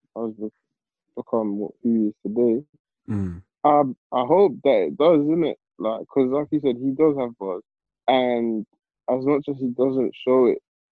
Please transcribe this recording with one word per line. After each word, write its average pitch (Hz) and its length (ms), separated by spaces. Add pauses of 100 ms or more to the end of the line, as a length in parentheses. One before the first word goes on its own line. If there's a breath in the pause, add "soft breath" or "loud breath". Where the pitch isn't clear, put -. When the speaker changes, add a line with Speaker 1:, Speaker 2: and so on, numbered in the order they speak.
(160)
Speaker 1:
has 113 180
be-, 107 160 (680)
become 107 420
what, 104 140 (100)
who 117 100
he 110 160
is 107 60 (120)
today. 117 380 (440)
Speaker 2:
Mm. 95 340 (200)
Speaker 1:
I, 147 200 (300)
I 127 120
hope 170 300 (100)
that 107 240
it 76 80
does, 156 240
innit? 156 360 (220)
Like, 110 300
'cause 131 220
like 143 200
you 151 100
said, 127 180
he 135 140
does 147 260
have 120 200
bars, 95 240 (460)
and 120 580 (420)
as 131 160
much 143 240
as 143 100
he 131 100
doesn't 131 480
show 131 300
it 104 120 (340)